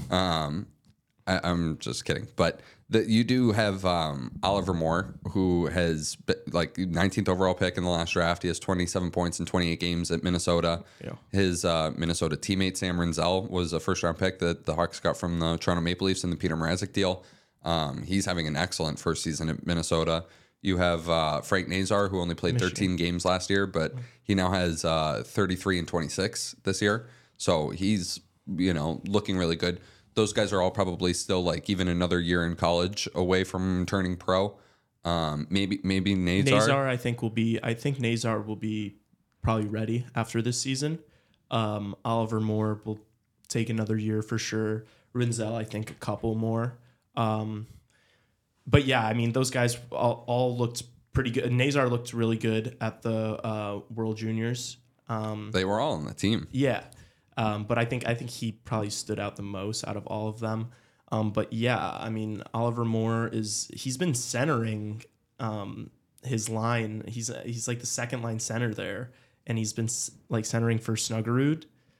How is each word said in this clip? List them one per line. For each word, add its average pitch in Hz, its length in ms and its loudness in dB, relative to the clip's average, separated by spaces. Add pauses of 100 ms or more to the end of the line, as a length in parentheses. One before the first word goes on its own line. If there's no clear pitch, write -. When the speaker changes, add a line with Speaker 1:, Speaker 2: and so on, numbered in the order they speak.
(100)
Speaker 1:
Um, 87 560 0 (600)
I, 92 180 2
I'm 85 340 0
just - 260 -6
kidding, 78 320 -2
but 82 240 2 (300)
that 110 180 4
you 113 160 6
do 123 280 4
have, 101 340 2
um, 78 560 0
Oliver 95 320 2
Moore, 85 400 0 (160)
who 90 380 2
has 80 480 0
be-, - 180 -2 (180)
like, 82 240 0
nineteenth 92 520 0
overall 92 260 4
pick 90 240 0
in 90 60 0
the 87 60 2
last 85 220 0
draft. 85 300 2
He 90 60 0
has 82 100 -2
twenty-seven 90 520 0
points 87 300 0
in 85 60 -4
twenty-eight 85 340 2
games 85 300 0
at 85 120 0
Minnesota. 85 640 2 (180)
Speaker 2:
Yeah. - 100 -10 (180)
Speaker 1:
His, 92 340 2
uh, 80 320 2
Minnesota 80 400 0
teammate, 95 400 0
Sam 90 220 -2
Renzel, 85 520 2
was 87 220 0
a 80 80 0
first-round 87 380 0
pick 92 220 0
that 85 260 0
the 78 80 0
Hawks 85 260 -2
got 82 180 0
from 85 200 -2
the 82 180 2
Toronto 85 260 0
Maple 87 240 0
Leafs 95 180 2
in 87 60 -2
the 85 60 0
Peter 80 200 0
Mrazek 87 360 -2
deal. 92 320 0 (400)
Um, 78 380 -2
he's 95 240 -2
having 85 200 0
an 76 100 -2
excellent 80 420 -2
first 80 240 -2
season 80 260 -2
at - 180 -4
Minnesota. 82 580 0 (380)
You 92 160 0
have, 85 320 2
uh, 78 320 2
Frank 92 260 0
Nazar, 98 400 2
who 95 120 -2
only 87 140 0
played 85 200 0
Speaker 2:
Michigan. 98 160 2
Speaker 1:
thirteen 90 260 0
games 87 300 0
last 90 240 0
year, 98 160 2
but 82 260 -2
Speaker 2:
Mm-hmm. 127 100 -10 (200)
Speaker 1:
he 101 120 0
now 92 160 4
has, 90 340 0
uh, 78 420 0
thirty-three 92 520 0
and 82 80 -2
twenty-six - 800 -4
this 95 160 0
year. 107 260 2 (300)
So 78 320 2
he's, 92 520 0 (360)
you 90 160 4
know, 80 340 0
looking 101 300 0
really 85 200 2
good. 87 220 0 (360)
Those 104 180 2
guys 104 200 0
are 98 80 4
all 90 120 4
probably 90 400 2
still, 92 320 0
like, 85 260 0
even 92 160 2
another 87 320 4
year 87 260 2
in 85 120 0
college 87 580 2
away 92 300 4
from 92 420 0
turning 92 300 0
pro. 95 400 0 (480)
Um, 80 440 0
maybe, 98 360 0
maybe 95 320 2
Nazar. 95 420 4
Speaker 2:
Nazar, 139 300 4
I 127 80 0
think, 120 260 -4
will 113 80 0
be, 113 320 0
I 117 120 -2
think 131 260 -2
Nazar 117 400 0
will 107 160 -6
be 107 400 -4 (460)
probably 110 240 2
ready 110 400 -2 (100)
after 113 260 0
this 120 180 0
season. 143 380 -2 (540)
Um, 107 420 0 (100)
Oliver 113 360 0
Moore 107 440 0
will 107 140 -6 (480)
take 117 240 -2
another 110 260 0
year 107 260 0
for 113 160 -2
sure. 110 480 -2 (280)
Rinzel, 117 400 -2
I 113 80 -4
think, 107 300 -6
a - 20 -18
couple 110 400 -4
more. 113 440 0 (380)
Um, 110 520 -2 (1000)
but 139 200 4
yeah, 123 200 4
I 110 80 2
mean, 117 180 2
those 131 180 2
guys 123 280 2 (140)
all, 120 340 0
all 123 320 2
looked 120 240 -2 (300)
pretty 127 180 0
good. 123 220 0
Nazar 131 360 4
looked 120 240 -2
really 113 240 2
good 110 440 0
at 110 220 -6
the, 110 420 -2
uh, 107 360 -4 (140)
World 110 220 -2
Juniors. 113 640 -4 (300)
Um, 107 440 -4
Speaker 1:
They 95 120 2
were 101 140 2
all 143 140 0
on 78 140 -4
the 53 80 -8
team. 98 360 0
Speaker 2:
Yeah. 127 320 0 (540)
Um, 107 280 0
but 117 140 0
I 117 60 2
think, 120 220 -2
I 117 80 0
think 117 160 -6
he 113 220 -4
probably 107 380 -4
stood 104 300 -4
out 101 160 -6
the 101 60 -10
most 101 440 -6
out 104 100 -6
of 101 120 -8
all 107 200 -4
of 110 120 -8
them. 113 300 -4 (400)
Um, 110 200 0
but 107 220 -2
yeah, 117 260 2 (200)
I 110 120 -6
mean, 107 320 -4 (100)
Oliver 117 320 0
Moore 113 480 2
is, 107 400 -4
he's 127 240 -6
been 175 160 2
centering, 113 920 -2 (340)
um, 107 520 -6 (340)
his 113 240 -2
line. 110 580 -2
He's, 113 240 -6 (140)
he's, 117 240 -6
like, 120 100 -2
the - 80 -8
second 120 360 -4
line 113 180 -4
center 117 340 -2
there, 101 380 -8 (340)
and 113 100 -2
he's 110 160 -2
been 113 120 -2
s-, - 260 -4 (180)
like, 110 160 -2
centering 117 360 2
for 113 140 -2
Snuggerud. 120 720 0 (360)